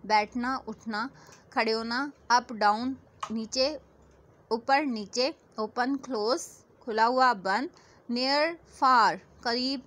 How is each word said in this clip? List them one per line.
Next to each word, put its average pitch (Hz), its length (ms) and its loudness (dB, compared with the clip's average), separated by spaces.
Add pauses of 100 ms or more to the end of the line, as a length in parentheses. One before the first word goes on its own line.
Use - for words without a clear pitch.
बैठना 226 500 0 (120)
उठना, 220 400 -8 (440)
खड़े 226 200 0
होना, 233 280 -4 (300)
अप 247 240 2
डाउन 220 420 0 (340)
नीचे 226 380 -2 (840)
ऊपर 269 360 2
नीचे, 240 460 -2 (260)
ओपन 240 360 -2 (100)
क्लोज 240 420 -2 (360)
खुला 226 220 0
हुआ 254 280 4 (100)
बंद, 220 280 -2 (380)
नियर 285 480 0 (240)
फार 220 400 4 (240)
करीब 254 420 -2